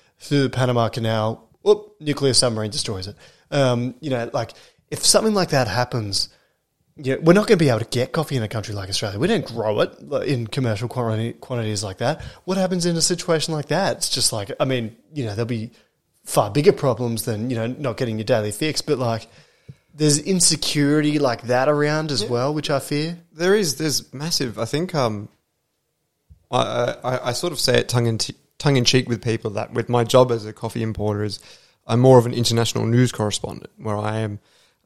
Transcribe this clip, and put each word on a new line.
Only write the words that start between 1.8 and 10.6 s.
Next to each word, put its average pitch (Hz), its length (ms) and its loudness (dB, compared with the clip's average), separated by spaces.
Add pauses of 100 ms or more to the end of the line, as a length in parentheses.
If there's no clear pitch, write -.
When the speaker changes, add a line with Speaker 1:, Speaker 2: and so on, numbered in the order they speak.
Speaker 1:
nuclear 139 340 0
submarine 110 380 0
destroys 95 340 -6
it. 104 100 -12 (360)
Um, 127 480 2
you 151 100 -6
know, 120 220 -2
like, 120 200 -6 (380)
if - 160 -6
something 220 280 4
like 185 160 0
that 131 180 2
happens, 107 600 -4 (680)
you 135 180 -4
know, - 80 -4
we're 165 120 8
not 208 120 2
gonna 220 100 6
be 160 120 4
able 113 100 2
to 107 60 -4
get 120 280 -4
coffee 147 240 -2
in 117 60 -2
a 104 60 -2
country 107 260 -8
like 95 140 -8
Australia. 101 320 -4
We 165 80 2
don't 208 180 0
grow 107 340 -2
it, 143 280 -4
like, 139 180 -2
in 120 220 -2
commercial 117 400 -2